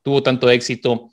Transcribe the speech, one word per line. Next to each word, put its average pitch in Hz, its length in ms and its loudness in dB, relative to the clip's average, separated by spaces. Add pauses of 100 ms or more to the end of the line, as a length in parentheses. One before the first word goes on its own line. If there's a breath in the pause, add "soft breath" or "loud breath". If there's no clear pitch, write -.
tuvo 139 220 -2
tanto 127 260 0
éxito, 120 640 -2